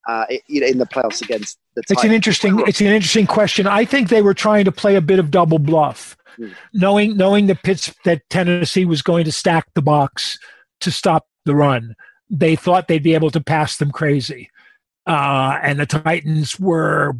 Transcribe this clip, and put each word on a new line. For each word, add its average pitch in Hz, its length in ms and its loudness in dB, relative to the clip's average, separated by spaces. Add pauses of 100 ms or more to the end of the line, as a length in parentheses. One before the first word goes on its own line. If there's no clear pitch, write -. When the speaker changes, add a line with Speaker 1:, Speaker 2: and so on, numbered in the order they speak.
Speaker 1:
uh, 113 240 -4
i-, 127 180 -6
you 143 120 -4
know, 127 80 2
in 127 120 2
the 123 60 0
playoffs 120 360 -4
against 107 360 -8 (180)
the 113 80 -6
Speaker 2:
It's - 80 -4
an 196 40 4
Speaker 1:
Titans? 220 180 2
Speaker 2:
interesting, 208 540 0
it's - 140 -2
an 208 60 4
interesting 208 380 2
question. 208 400 0
I 202 200 2
think 269 240 0
they 226 120 4
were 202 120 4
trying 208 320 2
to 190 80 2
play 202 240 2
a 185 40 2
bit 185 180 2
of 156 120 0
double 170 280 2
bluff, 151 580 -2 (180)
Speaker 1:
Hmm. 113 140 -14 (240)
Speaker 2:
knowing, 208 420 2
knowing 202 320 4
that 190 160 0
Pitts-, - 400 -4
that 170 260 0
Tennessee 175 540 0
was 165 180 0
going 170 220 0
to 156 80 -2
stack 165 440 -2
the 165 60 0
box 143 560 -2 (440)
to 180 100 -4
stop 160 340 -2 (200)
the 147 100 0
run. 123 400 0 (340)
They 160 280 0
thought 180 320 0
they'd 160 120 0
be 160 140 2
able 156 160 0
to 165 80 -2
pass 151 380 -2
them 143 140 -2
crazy. 143 580 -4 (580)
Uh, 139 540 0
and 143 180 -2
the 143 60 -2
Titans 156 760 -4
were 156 600 0